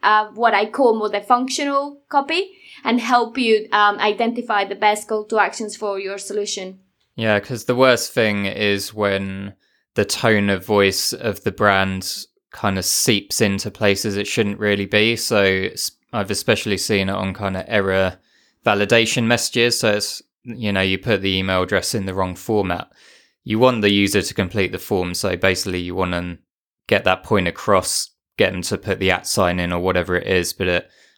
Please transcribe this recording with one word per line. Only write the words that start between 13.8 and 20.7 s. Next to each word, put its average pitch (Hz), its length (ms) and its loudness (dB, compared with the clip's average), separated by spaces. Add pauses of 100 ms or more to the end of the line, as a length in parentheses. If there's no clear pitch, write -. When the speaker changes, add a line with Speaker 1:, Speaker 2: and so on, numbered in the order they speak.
Speaker 2:
it 101 120 -4
shouldn't 101 320 -2
really 101 260 0
be. 110 320 2
So 104 260 2
s-, 95 480 0 (220)
I've 104 180 -2
especially 104 460 0
seen 98 320 0
it 98 60 -2
on 98 180 -4
kind 95 240 -6
of 92 100 -8
error 95 500 0 (480)
validation 113 600 2
messages. 120 540 0
So 110 120 2
it's, - 300 -4 (240)
you 113 260 -6